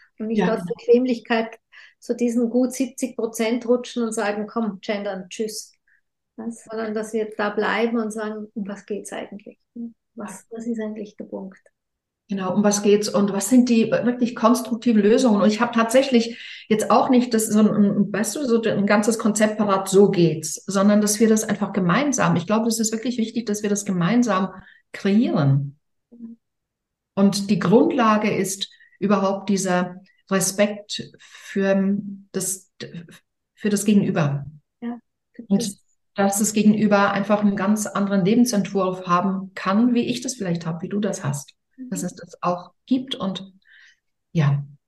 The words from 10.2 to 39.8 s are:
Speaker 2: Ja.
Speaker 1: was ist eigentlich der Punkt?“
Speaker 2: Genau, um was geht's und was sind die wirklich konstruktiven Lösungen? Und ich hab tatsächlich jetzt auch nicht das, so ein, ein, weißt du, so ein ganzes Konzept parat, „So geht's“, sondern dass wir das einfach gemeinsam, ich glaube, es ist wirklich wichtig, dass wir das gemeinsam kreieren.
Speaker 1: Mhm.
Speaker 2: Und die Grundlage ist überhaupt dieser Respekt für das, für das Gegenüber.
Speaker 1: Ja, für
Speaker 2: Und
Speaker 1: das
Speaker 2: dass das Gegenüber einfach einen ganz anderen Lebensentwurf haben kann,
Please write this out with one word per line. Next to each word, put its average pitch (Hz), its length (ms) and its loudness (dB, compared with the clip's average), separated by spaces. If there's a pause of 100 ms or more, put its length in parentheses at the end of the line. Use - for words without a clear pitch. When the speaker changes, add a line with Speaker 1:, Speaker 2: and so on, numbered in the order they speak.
Speaker 2:
Ja. 226 60 -14
Speaker 1:
was 226 100 -10
ist 226 120 -4
eigentlich 214 380 -10
der - 80 -16
Punkt?“ 196 360 -14 (680)
Speaker 2:
Genau, 185 260 -4
um 208 80 4
was 208 200 2
geht's 208 260 4
und 202 240 2
was 196 160 -2
sind 247 200 6
die 226 220 4
wirklich 240 440 0
konstruktiven 226 640 2
Lösungen? 214 400 4
Und 190 80 6
ich 214 100 0
hab 233 140 -2
tatsächlich 233 960 0
jetzt 214 200 0
auch 277 200 4
nicht 247 240 4
das, 220 140 2
so 214 120 2
ein, 214 80 6
ein, 202 460 2
weißt 214 240 -4
du, 294 80 -6
so 233 160 2
ein 202 260 0
ganzes 220 320 2
Konzept 214 380 0
parat, 196 320 0
„So 190 200 6
geht's“, 160 560 0
sondern 202 360 4
dass 202 180 0
wir 226 80 4
das 214 160 4
einfach 208 300 -4
gemeinsam, 185 640 2
ich 175 100 -4
glaube, 226 220 0
es 226 100 -2
ist 220 140 -2
wirklich 233 240 -4
wichtig, 220 280 -4
dass 208 160 -4
wir 214 80 -2
das 202 140 -2
gemeinsam 196 720 0 (400)
kreieren. 180 840 2 (340)
Speaker 1:
Mhm. 233 260 -18 (760)
Speaker 2:
Und 196 360 2
die 196 100 2
Grundlage 220 720 2
ist - 380 -6 (280)
überhaupt 196 500 0
dieser 180 480 -2 (340)
Respekt 202 880 -2
für 196 800 -2 (340)
das, - 400 -8 (840)
für - 160 -6
das 202 160 0
Gegenüber. 160 600 2 (360)
Speaker 1:
Ja, 240 160 -8 (360)
für 240 140 -18
Speaker 2:
Und 196 120 2
Speaker 1:
das 220 240 -8 (320)
Speaker 2:
dass 196 240 0
das 214 140 0
Gegenüber 208 580 4
einfach 208 300 0
einen 202 140 2
ganz 202 320 -2
anderen 196 360 -2
Lebensentwurf 190 840 0
haben 190 480 0
kann, 226 380 2